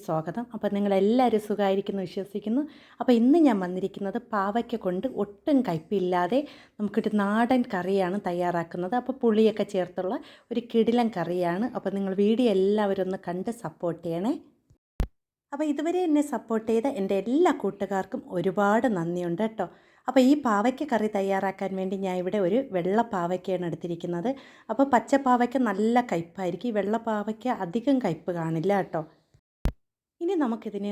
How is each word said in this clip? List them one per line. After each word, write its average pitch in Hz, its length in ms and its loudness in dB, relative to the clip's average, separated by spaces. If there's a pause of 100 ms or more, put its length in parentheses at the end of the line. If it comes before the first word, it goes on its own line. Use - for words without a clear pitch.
സ്വാഗതം. 170 400 -4 (100)
അപ്പോൾ 208 220 -4
നിങ്ങളെല്ലാവരും 208 680 4
സുഖമായിരിക്കുന്നു 196 600 0
വിശ്വസിക്കുന്നു. 208 560 -4 (380)
അപ്പോൾ - 200 4
ഇന്ന് 269 260 6
ഞാൻ 233 180 6
വന്നിരിക്കുന്നത് 185 540 -4 (160)
പാവയ്ക്ക 220 500 -2
കൊണ്ട് 190 220 -2 (160)
ഒട്ടും 269 440 0
കയ്പില്ലാതെ 180 720 0 (400)
നമുക്കൊരു 208 320 -2 (120)
നാടൻ 240 400 2 (120)
കറിയാണ് 185 440 0 (100)
തയ്യാറാക്കുന്നത്. 175 720 -2
അപ്പോൾ 254 220 -4
പുളിയൊക്കെ 220 520 4
ചേർത്തുള്ള 185 420 -2 (360)
ഒരു 233 180 -2
കിടിലൻ 233 480 4
കറിയാണ്. 175 580 0
അപ്പോൾ 190 220 -4
നിങ്ങൾ 196 240 -2
വീഡിയോ 226 340 4
എല്ലാവരും 196 520 2
ഒന്ന് 190 180 -4
കണ്ട് 185 240 -4 (140)
സപ്പോർട്ട് 165 420 -6
ചെയ്യണേ. 175 260 -2 (1200)
അപ്പോൾ 302 200 -2
ഇതുവരെ 330 360 -2
എന്നെ 294 140 4 (100)
സപ്പോർട്ട് 226 380 -2
ചെയ്ത 220 160 2 (140)
എൻ്റെ 196 240 0
എല്ലാ 294 280 4 (120)
കൂട്ടുകാർക്കും 196 580 -4 (160)
ഒരുപാട് 202 580 2
നന്ദിയുണ്ട് 170 480 -2
കേട്ടോ. 220 240 -4 (400)
അപ്പോൾ 254 200 6
ഈ 285 60 6 (100)
പാവയ്ക്ക 240 460 2
കറി 214 240 2
തയ്യാറാക്കാൻ 196 640 -2
വേണ്ടി 190 260 -4
ഞാൻ 185 160 -2
ഇവിടെ 185 240 -2
ഒരു 190 140 2 (160)
വെള്ള 185 260 2 (140)
പാവയ്ക്കയാണ് 180 540 -2
എടുത്തിരിക്കുന്നത്. 170 600 -6 (420)
അപ്പോൾ 247 220 2
പച്ച 233 220 2 (100)
പാവയ്ക്ക 247 420 2
നല്ല 220 340 2 (100)
കയ്പ്പായിരിക്കും. 180 600 -4
ഈ 214 80 -4
വെള്ള 202 180 0 (120)
പാവയ്ക്ക 214 400 -4 (160)
അധികം 233 400 0
കയ്പ്പ് 175 340 -2
കാണില്ല 165 400 0
കേട്ടോ. 170 240 -2 (1200)
ഇനി 349 240 -2
നമുക്കിതിനെ 208 480 -4